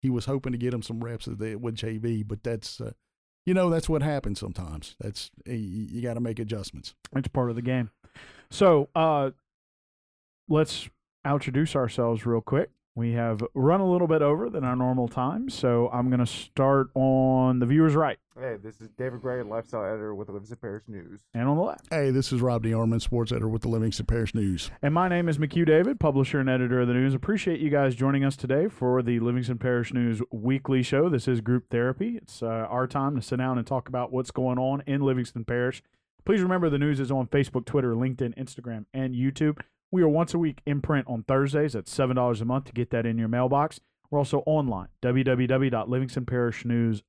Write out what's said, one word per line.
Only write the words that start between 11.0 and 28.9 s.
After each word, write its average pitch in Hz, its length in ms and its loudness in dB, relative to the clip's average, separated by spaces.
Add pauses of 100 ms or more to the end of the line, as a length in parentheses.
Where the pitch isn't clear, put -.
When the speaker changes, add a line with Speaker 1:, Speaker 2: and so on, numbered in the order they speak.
Speaker 2:
introduce 143 520 0
ourselves 117 500 0
real 117 140 2
quick. 143 280 0 (260)
We 117 180 -2
have 117 300 0 (120)
run 151 260 4
a 185 100 2
little 180 180 2
bit 160 120 4
over 156 300 2
than 156 140 -4
our 127 120 0
normal 127 320 0
time, 139 400 -2
so 120 420 2
I'm 123 200 0
gonna 123 160 2
start 135 680 2
on 131 680 4
the 123 40 2
viewer's 147 300 6
right. 147 240 2 (200)
Speaker 3:
Hey, 123 240 -6
this 107 200 -16
is 110 80 -20
David 123 320 -8
Gray, 127 200 -4
lifestyle 110 440 -6
editor 107 280 -6
with 101 120 -10
the 101 80 -12
Livingston 104 260 -12
Parish 107 280 -10
News. 98 340 -16 (100)
Speaker 2:
And 117 160 0
on 143 80 2
the 165 60 0
left. 78 280 -6
Speaker 1:
Hey, 143 200 0
this 131 220 0
is 123 100 0
Rob 120 220 0
DeArmond, 113 360 0
sports 117 320 -2
editor 110 160 -2
with 110 140 -4
the 120 60 -4
Livingston 113 360 -2
Parish 113 300 -2
News. 95 360 -2 (120)
Speaker 2:
And 143 100 2
my 175 160 2
name 175 200 2
is 151 100 0
McHugh 156 260 0
David, 175 340 4
publisher 135 420 2
and 131 100 2
editor 127 300 2
of 123 80 4
the 123 60 2
News. 131 200 4
Appreciate 185 460 -2
you 151 100 0
guys 139 240 4
joining 135 300 2
us 135 120 0
today 139 320 0
for 127 320 2